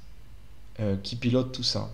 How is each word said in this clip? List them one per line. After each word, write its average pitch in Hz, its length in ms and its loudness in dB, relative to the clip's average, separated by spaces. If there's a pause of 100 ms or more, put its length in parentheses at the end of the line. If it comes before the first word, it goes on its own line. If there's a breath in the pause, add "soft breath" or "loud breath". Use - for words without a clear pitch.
(800)
euh, 101 240 4
qui - 140 -4
pilote 123 340 4
tout 127 120 -4
ça. 104 300 0